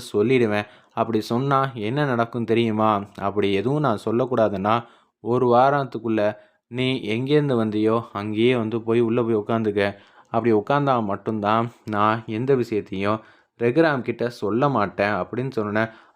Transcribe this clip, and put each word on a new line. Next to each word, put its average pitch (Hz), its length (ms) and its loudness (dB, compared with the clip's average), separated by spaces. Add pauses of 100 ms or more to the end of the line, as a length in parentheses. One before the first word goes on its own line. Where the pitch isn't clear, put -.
சொல்லிடுவேன். 107 640 2 (260)
அப்படி 113 280 0
சொன்னா 135 380 0 (180)
என்ன 120 280 -2
நடக்கும் 117 400 -2
தெரியுமா? 110 460 2 (240)
அப்படி 98 380 0
எதுவும் 120 260 0
நான் 120 240 -2
சொல்லக்கூடாதுன்னா, 110 720 0 (480)
ஒரு 120 240 0
வாரத்துக்குள்ள 123 760 2 (500)
நீ 127 160 -2 (180)
எங்கேருந்து 135 500 0
வந்தியோ 110 400 0 (180)
அங்கேயே 107 420 0
வந்து 113 260 -2
போய் 113 200 0
உள்ள 117 220 0
போய் 113 120 0
உட்காந்துக்க. 107 460 -2 (460)
அப்படி 113 260 0
உட்காந்தா 139 400 2 (100)
மட்டும்தான் 107 640 -2 (200)
நான் 107 400 0
எந்த 117 300 -2
விஷயத்தையும் 104 640 -2 (400)
ரகுராம் 139 420 2
கிட்ட 113 280 -6
சொல்ல 120 400 0
மாட்டேன்" 104 440 0
அப்படின்னு 110 380 -4
சொன்னேன். 107 400 -2 (240)